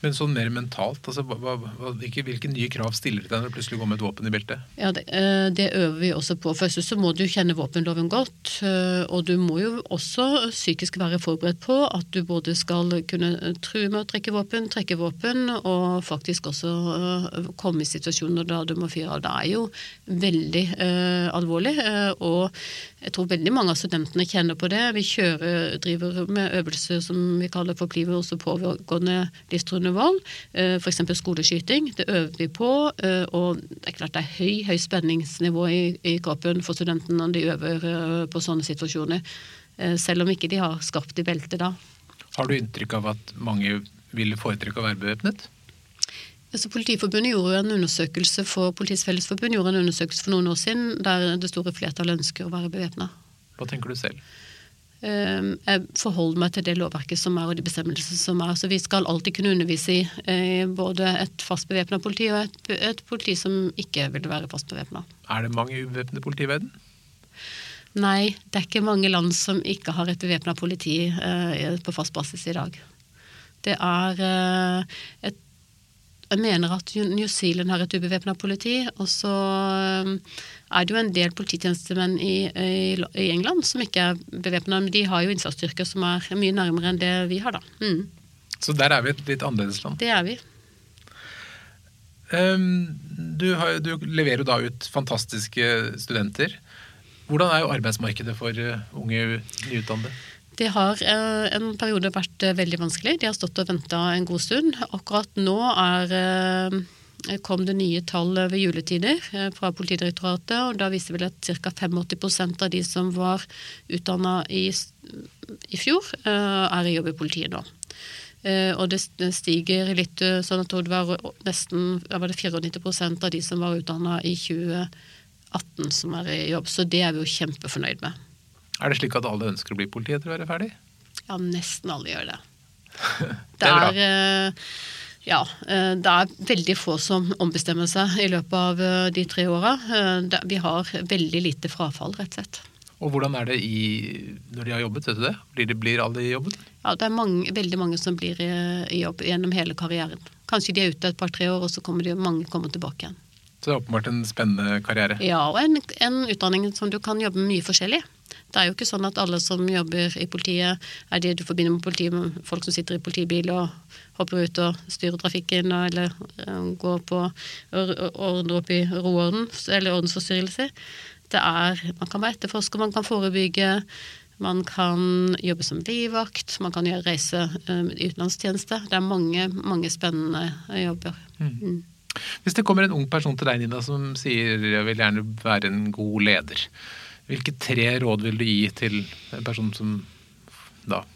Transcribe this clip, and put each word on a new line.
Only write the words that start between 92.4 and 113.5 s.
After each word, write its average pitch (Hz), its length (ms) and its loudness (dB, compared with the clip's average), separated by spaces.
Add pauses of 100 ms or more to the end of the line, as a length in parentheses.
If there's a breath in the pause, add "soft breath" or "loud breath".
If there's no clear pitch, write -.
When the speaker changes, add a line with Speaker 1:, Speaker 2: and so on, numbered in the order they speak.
Speaker 1:
du 185 160 4
har, 165 240 2
du 160 140 0 (100)
leverer 147 400 2
jo 131 60 0
da 123 120 4
ut 120 300 -6
fantastiske 117 800 0 (340)
studenter. 110 540 0 (720 loud breath)
Hvordan 165 240 6
er 160 80 6
jo - 120 2
arbeidsmarkedet 113 640 -2
for, 117 160 -2
eh, 117 280 -4 (120)
unge 113 460 0 (300)
nyutdannede? 110 400 -2 (460 loud breath)
Speaker 2:
Det 226 160 2
har, 202 300 4
eh, 214 520 2
en 220 220 -2
periode 202 340 2
vært, 185 320 -4
eh, 190 120 4
veldig 175 240 0
vanskelig. 170 420 0
De 233 60 0
har 214 80 0
stått - 240 -4
og 185 80 0
ventet 175 260 -2
en 175 320 2
god 170 160 -2
stund. 285 340 4 (180)
Akkurat 202 440 0
nå 196 200 4 (200)
er, 180 360 4 (1160 loud breath)
eh, 196 140 -4
kom 185 240 0
det 196 100 2
nye 180 240 2
tall 175 340 0
ved 185 180 2
juletider, 180 680 2 (160)
eh, 196 160 -2
fra 185 220 -2
Politidirektoratet, 180 1000 -2
og 214 80 -4
da 196 100 2
viser 185 300 -4
vel 180 80 0
at - 160 -6
cirka 180 280 -2
femogåtti 175 460 -2
prosent 180 460 -2
av 190 80 2
de 180 120 0
som 180 300 0
var 180 280 0 (500 loud breath)